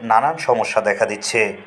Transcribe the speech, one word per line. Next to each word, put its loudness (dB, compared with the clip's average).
নানান 4
সমস্যা 0
দেখা 2
দিচ্ছে। -2